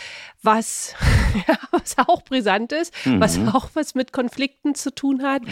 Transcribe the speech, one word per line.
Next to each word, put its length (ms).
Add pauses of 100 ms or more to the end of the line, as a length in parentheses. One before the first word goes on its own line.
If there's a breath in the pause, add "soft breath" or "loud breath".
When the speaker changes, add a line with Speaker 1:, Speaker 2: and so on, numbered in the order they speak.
(420 loud breath)
Speaker 1:
was, 580
<laughs> 480
ja, 100 (140)
was 260
auch 260
brisant 480
ist, 220 (120 loud breath)
Speaker 2:
Mhm. 160
Speaker 1:
was 180 (140)
auch 200
was 220
mit 160
Konflikten 640
zu 180
tun 300
hat. 280